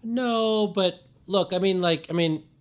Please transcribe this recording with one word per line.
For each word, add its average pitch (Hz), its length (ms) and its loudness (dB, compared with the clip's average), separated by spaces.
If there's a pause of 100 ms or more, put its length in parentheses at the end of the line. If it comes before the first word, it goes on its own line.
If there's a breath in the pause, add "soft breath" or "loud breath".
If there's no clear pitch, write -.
No, 226 640 0
but 180 340 -2 (240)
look, 185 260 0
I 180 60 0
mean, 185 240 2
like, 170 300 0
I - 20 -4
mean, 160 300 0 (180)